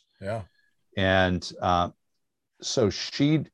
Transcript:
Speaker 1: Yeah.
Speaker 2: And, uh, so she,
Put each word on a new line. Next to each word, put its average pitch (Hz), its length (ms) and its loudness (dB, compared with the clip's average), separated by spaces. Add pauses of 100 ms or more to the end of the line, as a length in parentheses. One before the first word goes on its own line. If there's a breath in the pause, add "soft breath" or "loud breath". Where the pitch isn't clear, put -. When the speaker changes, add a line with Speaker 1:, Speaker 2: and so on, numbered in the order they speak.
(200)
Speaker 1:
Yeah. 104 220 -6 (560)
Speaker 2:
And, 95 500 2 (140)
uh, 87 280 0 (720)
so 113 300 0
she, 143 640 -2